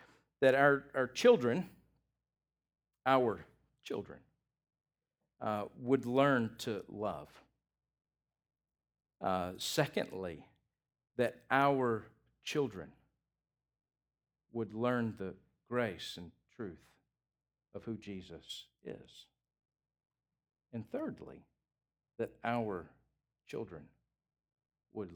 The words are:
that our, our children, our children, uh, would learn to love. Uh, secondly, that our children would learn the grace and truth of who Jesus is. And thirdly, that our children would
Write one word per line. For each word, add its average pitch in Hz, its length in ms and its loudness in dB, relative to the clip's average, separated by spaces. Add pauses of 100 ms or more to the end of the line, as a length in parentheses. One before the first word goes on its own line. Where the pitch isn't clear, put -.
(420)
that 131 120 8
our, 139 300 6 (100)
our 131 120 2
children, 170 640 4 (1400)
our 123 400 2 (380)
children, - 340 -8 (1200)
uh, 107 240 -4 (160)
would 131 240 0
learn 123 540 2
to 104 320 -6
love. 95 380 -6 (1900)
Uh, 92 340 -2
secondly, 95 880 -2 (720)
that 120 200 0 (140)
our 131 540 4 (380)
children 104 460 -4 (1600)
would 110 200 -6
learn 117 460 0
the 95 160 -8 (340)
grace 113 480 -4
and 87 140 -14 (240)
truth 92 240 -10 (960)
of 90 80 -12
who 113 140 -8
Jesus 92 680 -12 (180)
is. - 420 -16 (1500)
And 113 200 -10
thirdly, - 500 -10 (760)
that 113 120 -4 (140)
our 107 440 -2 (600)
children 90 340 -10 (1080)
would 98 240 -8